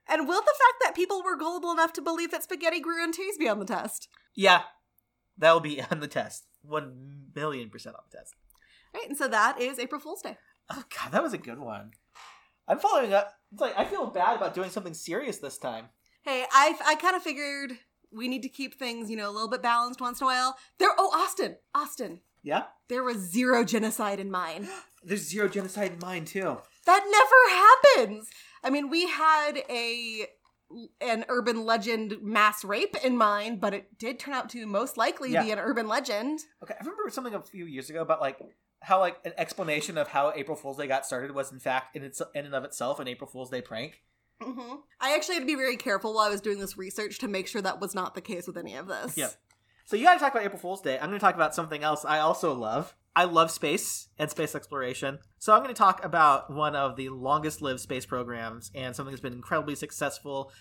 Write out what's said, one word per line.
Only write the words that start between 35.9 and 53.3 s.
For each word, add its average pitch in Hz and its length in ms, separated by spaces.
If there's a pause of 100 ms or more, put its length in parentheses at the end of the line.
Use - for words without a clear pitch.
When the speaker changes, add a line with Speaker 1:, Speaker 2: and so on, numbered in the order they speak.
Speaker 2:
Okay, - 160
I - 40
remember 381 260
something 247 240
a 185 80
few 175 240
years 131 240
ago 160 120
about, 156 200
like, 135 180 (440)
how, 190 160
like, 175 260
an 165 120
explanation 160 580
of 147 120
how 147 280
April 147 220
Fool's 139 200
Day 143 100
got 135 180
started 139 300
was, 135 160
in 131 80
fact, 131 360
in 139 80
its, 139 160 (140)
in 143 140
and 139 80
of 127 80
itself, 127 360
an 131 80
April 123 220
Fool's 127 220
Day 127 100
prank. 120 400 (400)
Speaker 1:
Mm-hmm. 247 360 (220)
I 269 140
actually 370 220
had 330 60
to 254 40
be 302 80
very 262 240
careful 214 380
while 214 100
I 208 60
was 202 100
doing 202 180
this 190 200
research 202 400
to 254 80
make 190 200
sure 214 140
that 185 180
was 190 140
not 185 220
the 185 60
case 180 260
with 170 100
any 110 160
of 165 140
this. 139 280
Speaker 2:
Yep. 135 200 (500)
So - 120
you 233 80
gotta 349 140
talk 277 140
about 220 120
April 196 140
Fool's 190 220
Day. 131 160
I'm 147 120
gonna 202 100
talk 190 160
about 156 180
something 156 300
else 151 220
I 151 140
also 160 360
love. 117 400 (200)
I 175 100
love 165 260